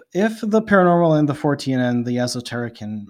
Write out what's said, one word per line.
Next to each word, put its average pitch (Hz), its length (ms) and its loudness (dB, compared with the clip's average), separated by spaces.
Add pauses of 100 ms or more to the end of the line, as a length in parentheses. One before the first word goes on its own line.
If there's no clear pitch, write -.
(140)
if 220 280 -2
the 220 200 0
paranormal 175 560 4
and 151 120 2
the 139 40 0
Fortean 139 460 -2
and 120 260 0
the 123 140 -2
esoteric 120 600 -6
and, 107 280 -10